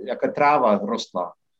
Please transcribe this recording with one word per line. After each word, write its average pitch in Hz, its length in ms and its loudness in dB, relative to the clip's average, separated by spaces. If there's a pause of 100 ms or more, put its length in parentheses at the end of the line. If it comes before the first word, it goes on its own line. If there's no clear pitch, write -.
jaká 123 280 -4
tráva 139 460 4
rostla. 95 540 -6 (280)